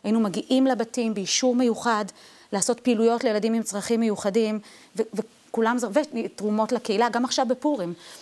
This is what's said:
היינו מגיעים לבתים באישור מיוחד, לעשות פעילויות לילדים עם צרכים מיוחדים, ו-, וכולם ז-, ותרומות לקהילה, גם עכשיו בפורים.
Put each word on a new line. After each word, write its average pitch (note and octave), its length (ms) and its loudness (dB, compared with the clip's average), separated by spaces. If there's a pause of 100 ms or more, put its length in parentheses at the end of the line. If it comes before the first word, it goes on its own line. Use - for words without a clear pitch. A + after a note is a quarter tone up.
היינו A3 160 2
מגיעים A3+ 460 2
לבתים A3+ 480 -2
באישור A3 400 0
מיוחד, A#3 500 2 (480)
לעשות A3 280 0
פעילויות A#3 440 2
לילדים A3 300 0
עם A3+ 80 0
צרכים A3 380 -2
מיוחדים, G#3+ 600 0 (360)
ו-, A3+ 60 -2 (120)
וכולם - 640 -2
ז-, A#3+ 60 -2 (400)
ותרומות G#3 480 -2
לקהילה, A3+ 360 0
גם A#3 160 0
עכשיו C4 240 0
בפורים. B3 460 -2 (280)